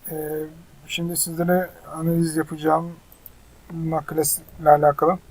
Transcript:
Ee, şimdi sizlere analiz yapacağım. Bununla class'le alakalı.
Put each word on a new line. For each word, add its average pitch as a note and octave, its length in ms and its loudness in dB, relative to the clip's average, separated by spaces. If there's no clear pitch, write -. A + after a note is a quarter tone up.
Ee, D#3+ 40 -8
şimdi E3+ 300 -6
sizlere F3 520 0
analiz E3 420 0
yapacağım. D#3 560 0
Bununla D#3+ 380 -4
class'le D#3 320 0
alakalı. D3+ 520 6